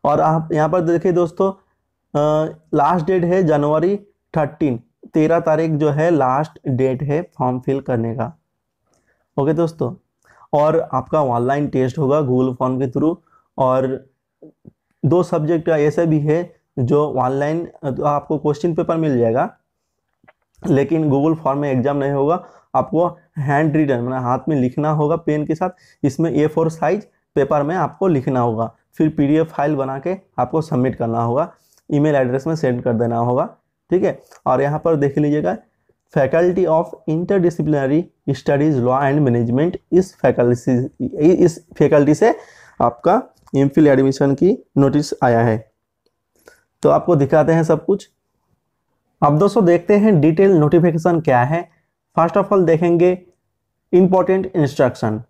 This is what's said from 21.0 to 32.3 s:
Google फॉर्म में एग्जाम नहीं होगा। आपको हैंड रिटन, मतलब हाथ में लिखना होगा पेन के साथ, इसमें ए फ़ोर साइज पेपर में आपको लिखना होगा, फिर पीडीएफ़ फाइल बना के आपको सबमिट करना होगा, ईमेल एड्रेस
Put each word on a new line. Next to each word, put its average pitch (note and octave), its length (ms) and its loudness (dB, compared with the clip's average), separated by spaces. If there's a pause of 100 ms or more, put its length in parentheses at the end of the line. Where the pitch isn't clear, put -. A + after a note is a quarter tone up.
Google C#3+ 260 0
फॉर्म C#3+ 220 -4
में C#3+ 140 -2
एग्जाम C3 240 0
नहीं C#3 160 -2
होगा। C#3+ 320 -2 (300)
आपको D#3 340 -2 (300)
हैंड D3 380 0
रिटन, C#3 240 0
मतलब B2+ 220 -6
हाथ B2 160 -2 (100)
में D#3+ 80 0
लिखना C3+ 340 -2
होगा D3+ 260 0
पेन D3+ 300 -4
के E3 80 -4
साथ, F#3 160 -4 (340)
इसमें D3+ 260 -2
ए D3 160 0
फ़ोर D#3+ 240 0
साइज E3 380 -4 (260)
पेपर D3 280 0
में D#3 140 -4
आपको F#3 320 -2
लिखना C3+ 320 0
होगा, A2+ 340 -2 (200)
फिर D#3 140 0
पीडीएफ़ D#3 400 0
फाइल D3+ 260 -4
बना C3+ 240 -6
के F3+ 180 -6 (220)
आपको C3 220 -2
सबमिट B2+ 340 -2
करना A#2 280 -4
होगा, B2+ 320 -2 (380)
ईमेल D3+ 220 2
एड्रेस C3 320 0